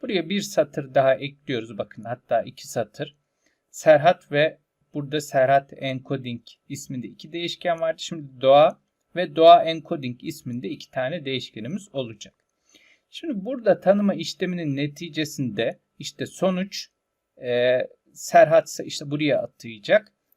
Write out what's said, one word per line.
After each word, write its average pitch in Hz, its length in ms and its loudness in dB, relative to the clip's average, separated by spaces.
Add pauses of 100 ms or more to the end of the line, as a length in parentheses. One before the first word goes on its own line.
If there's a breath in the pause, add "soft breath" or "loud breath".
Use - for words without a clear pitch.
Buraya 185 280 -4
bir 196 120 -2
satır 143 520 -4
daha 135 220 4
ekliyoruz. 120 640 -8
Bakın 107 260 -10
hatta 113 380 -4
iki - 260 -16
satır. - 500 -8 (520)
Serhat 156 600 4
ve 147 260 0 (360)
burada 147 280 -6
Serhat 139 540 2
Encoding 131 680 -8 (280)
isminde 139 380 -10
iki - 260 -18
değişken 170 460 -4
vardı. 160 220 -4
Şimdi 139 400 -12
Doğa 143 380 6 (360)
ve 170 200 -6
Doğa 165 280 10
Encoding 151 600 -6
isminde 123 460 -10
iki - 220 -12
tane 139 340 -6
değişkenimiz 135 680 -8
olacak. 113 400 -10 (760 soft breath)
Şimdi 220 360 -10
burada 226 340 0
tanıma 202 340 2
işleminin 160 600 -6
neticesinde 147 1040 -6 (200)
işte - 260 -10
sonuç, 190 640 -4 (520)
e, 123 400 0 (320)
Serhat'sa 160 680 2
işte 143 280 -10
buraya 147 300 0
atayacak. 117 720 -2 (240)